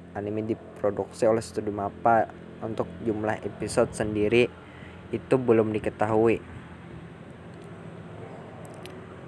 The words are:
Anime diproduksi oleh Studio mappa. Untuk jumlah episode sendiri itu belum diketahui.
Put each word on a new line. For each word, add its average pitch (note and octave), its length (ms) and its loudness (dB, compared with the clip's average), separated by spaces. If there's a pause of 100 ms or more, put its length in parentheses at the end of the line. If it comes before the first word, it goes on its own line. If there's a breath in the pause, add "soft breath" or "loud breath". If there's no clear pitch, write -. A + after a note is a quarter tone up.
(140)
Anime G#2 320 -4
diproduksi G2+ 800 -2
oleh A2+ 160 6
Studio G#2+ 320 -4
mappa. G#2 560 4 (320)
Untuk A2+ 240 -4 (160)
jumlah G#2+ 400 0
episode A2 520 0
sendiri G#2+ 520 4 (640 loud breath)
itu A#2+ 280 0
belum A2+ 360 6
diketahui. A2 880 2 (2750)